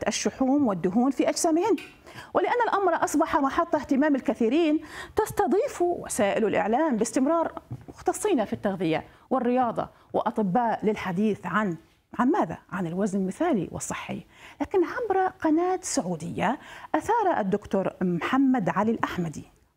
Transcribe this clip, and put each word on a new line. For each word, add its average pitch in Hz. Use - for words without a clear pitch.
الشحوم 262
والدهون 196
في -
أجسامهن. 339
ولأن -
الأمر 370
أصبح 320
محط 311
اهتمام 285
الكثيرين، 285
تستضيف 415
وسائل 220
الإعلام 220
باستمرار 302
مختصين 359
في -
التغذية 190
والرياضة 247
وأطباء 214
للحديث 202
عن، 185
عن 247
ماذا؟ 285
عن 185
الوزن 190
المثالي 196
والصحي. -
لكن 381
عبر 381
قناة 359
سعودية 175
أثار 381
الدكتور 196
محمد 240
علي 214
الأحمدي، -